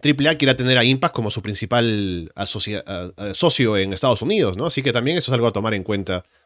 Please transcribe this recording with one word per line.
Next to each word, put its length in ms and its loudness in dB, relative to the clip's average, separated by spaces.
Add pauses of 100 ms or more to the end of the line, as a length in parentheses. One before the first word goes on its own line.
triple 280 2
A 80 4
quiera 200 4
tener 220 2
a 60 6
Impact 300 2
como 160 -2
su 120 -6
principal 920 -2
asocia-, 520 -6
a, 300 -8
a, 180 -8
socio 420 2
en 160 0
Estados 300 0
Unidos, 340 0
¿no? 100 -4
Así 160 -4
que 100 0
también 240 0
eso 140 -4
es 40 0
algo 120 2
a 60 2
tomar 220 -2
en 100 -4
cuenta 400 -4 (220)